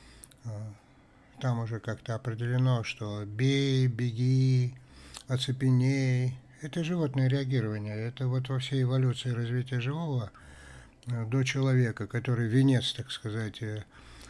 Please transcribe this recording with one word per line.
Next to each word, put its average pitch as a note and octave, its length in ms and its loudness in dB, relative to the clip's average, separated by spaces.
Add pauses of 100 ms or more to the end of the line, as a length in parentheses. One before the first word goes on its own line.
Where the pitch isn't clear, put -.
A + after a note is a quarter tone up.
(460)
а, G#2+ 280 -8 (680)
там B2 180 0
уже A2+ 200 -4
как-то - 340 -6
определено, A#2+ 720 0
что G#2 420 -6
бей, C3 640 2
беги, B2 880 2 (520)
оцепеней. B2+ 1120 2 (240)
Это D#3 220 -4
животное D3 440 2
реагирование. A2 680 0
Это A#2+ 320 -4
вот B2+ 220 0
во C3 100 -2
всей C3 240 0
эволюции B2+ 480 2
развития B2 480 -2
живого, C3+ 520 -2 (760)
э, A#2 180 -2
до C3 180 0
человека, C3 600 2
который A#2 420 0
венец, B2+ 460 4
так - 180 -10
сказать, G#2+ 520 -6
э, G#2+ 220 -6 (440)